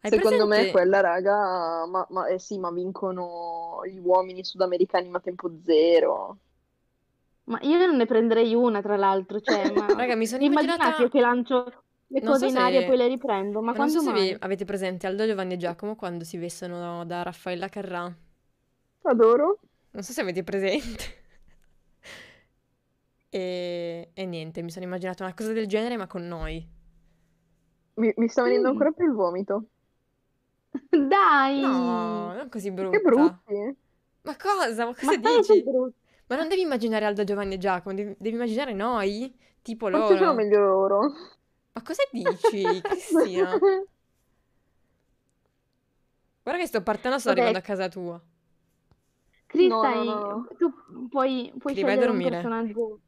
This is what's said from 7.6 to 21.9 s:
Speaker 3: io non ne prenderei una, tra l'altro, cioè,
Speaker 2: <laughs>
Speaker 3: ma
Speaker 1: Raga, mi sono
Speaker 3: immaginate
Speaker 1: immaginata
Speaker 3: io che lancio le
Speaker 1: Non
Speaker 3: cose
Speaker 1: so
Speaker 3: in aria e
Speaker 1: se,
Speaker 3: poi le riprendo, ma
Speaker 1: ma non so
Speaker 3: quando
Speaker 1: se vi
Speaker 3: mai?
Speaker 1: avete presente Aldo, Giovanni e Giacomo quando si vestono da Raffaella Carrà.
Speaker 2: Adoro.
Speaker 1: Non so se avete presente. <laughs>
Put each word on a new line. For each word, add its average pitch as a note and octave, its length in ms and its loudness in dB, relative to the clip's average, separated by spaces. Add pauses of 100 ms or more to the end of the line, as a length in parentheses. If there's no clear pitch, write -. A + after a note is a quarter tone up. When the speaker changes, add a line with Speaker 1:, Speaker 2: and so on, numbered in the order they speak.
Speaker 3:
io D#4 160 4
non F4 180 4
ne A#3+ 80 4
prenderei A3+ 500 2
una, A#3 280 2
tra G#3 140 0
l'altro, G3 440 0
cioè, G#3 240 0
Speaker 2:
<laughs> - 80 0
Speaker 3:
ma G#4 140 0
Speaker 1:
Raga, B3 280 2
mi A3+ 120 0
sono B3+ 160 -4
Speaker 3:
immaginate D4+ 400 2
Speaker 1:
immaginata D#4 200 2
Speaker 3:
io A#3+ 60 4
che C4+ 120 2
lancio B3 440 2 (440)
le C4+ 120 -2
Speaker 1:
Non - 120 0
Speaker 3:
cose C4+ 180 2
Speaker 1:
so - 20 -2
Speaker 3:
in B3+ 100 0
aria C4 160 4
e B3 40 4
Speaker 1:
se, - 60 -2
Speaker 3:
poi C4 100 4
le A#3+ 100 2
riprendo, G#3+ 540 -2
ma A#3 100 -2
Speaker 1:
ma A3 60 -6
non C#4+ 100 2
so D#4 140 0
Speaker 3:
quando A#3+ 180 0
Speaker 1:
se F#3+ 60 4
vi F#3+ 60 0
Speaker 3:
mai? F#3+ 80 -8
Speaker 1:
avete F#3+ 260 -6
presente F#3 400 -6
Aldo, G3 200 -2
Giovanni F#3+ 280 -4
e - 20 -6
Giacomo F3 400 -6
quando F3 280 -8
si E3+ 120 -14
vestono F3 680 -10
da F3 160 -8
Raffaella F3+ 460 -10
Carrà. F3+ 460 -10 (880)
Speaker 2:
Adoro. B3+ 560 4 (340)
Speaker 1:
Non G3+ 100 -12
so G#3+ 100 -12
se D#4 80 -6
avete F#3 240 -4
presente. G3 840 -4
<laughs> - 60 -20 (1900)